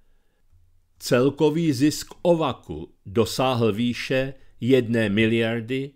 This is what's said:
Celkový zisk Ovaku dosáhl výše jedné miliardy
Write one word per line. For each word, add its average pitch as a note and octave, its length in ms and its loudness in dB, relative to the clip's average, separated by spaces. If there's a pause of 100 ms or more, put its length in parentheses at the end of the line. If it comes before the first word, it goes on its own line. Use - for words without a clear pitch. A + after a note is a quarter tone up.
(1000)
Celkový D3+ 720 0
zisk C#3+ 480 -2
Ovaku D3 720 -2 (120)
dosáhl A#2 680 0
výše C3 600 -4 (260)
jedné A#2 500 2
miliardy A2+ 880 0